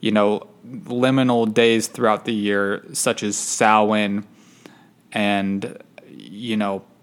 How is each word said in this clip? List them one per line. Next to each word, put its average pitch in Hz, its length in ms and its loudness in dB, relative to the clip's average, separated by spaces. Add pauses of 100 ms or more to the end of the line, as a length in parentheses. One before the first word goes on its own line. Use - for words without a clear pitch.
you 110 100 -2
know, 104 360 2 (180)
liminal 123 880 0
days 113 340 4
throughout 110 380 0
the 120 80 -4
year, 101 580 -2
such 123 320 -2
as 104 140 -4
Samhain 107 920 2 (840)
and, 98 680 -2 (280)
you 107 480 -8
know 98 260 -2 (200)